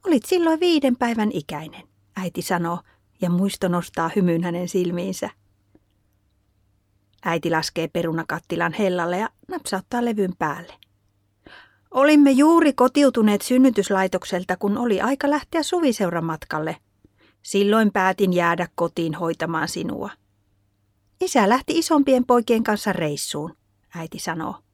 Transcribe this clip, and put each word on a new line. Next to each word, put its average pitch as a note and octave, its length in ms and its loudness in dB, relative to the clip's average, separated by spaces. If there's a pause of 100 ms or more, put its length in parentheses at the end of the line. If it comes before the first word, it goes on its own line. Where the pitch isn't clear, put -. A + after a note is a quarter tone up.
Olit D4+ 180 2
silloin E4 360 2
viiden D4 360 2
päivän A3+ 360 -2
ikäinen", D#3 500 -10 (340)
äiti F3+ 260 -6
sanoo, F3 360 -2 (420)
ja F3 100 0
muisto F#3+ 380 0
nostaa E3+ 480 -2
hymyn F3 280 0
hänen F3 240 -6
silmiinsä. F3+ 600 -4 (1900)
Äiti E3+ 260 -2
laskee D#3+ 380 -4
perunakattilan E3 840 -4
hellalle F3+ 460 -2
ja A3 120 -4 (180)
napsauttaa B3 560 -6
levyn G#3 340 -2
päälle. D#3+ 360 -6 (1160)
"Olimme C#4+ 400 6
juuri D4+ 420 6
kotiutuneet B3 720 4
synnytyslaitokselta, F#3+ 1120 0
kun G3+ 220 -2
oli A#3 220 0
aika C#4 300 0
lähteä D4+ 320 -2
suviseuramatkalle. E3+ 1120 -2 (680)
Silloin G3+ 500 2
päätin F#3+ 400 0
jäädä F3 420 0
kotiin E3 400 -4
hoitamaan D#3+ 540 -4
sinua." E3 420 -8 (1120)
"Isä B3 280 2
lähti C4 300 0
isompien C#4 460 2
poikien A#3 400 2
kanssa G#3 280 -2
reissuun", D#3 640 -6 (380)
äiti E3 240 -12
sanoo. E3 360 -8 (200)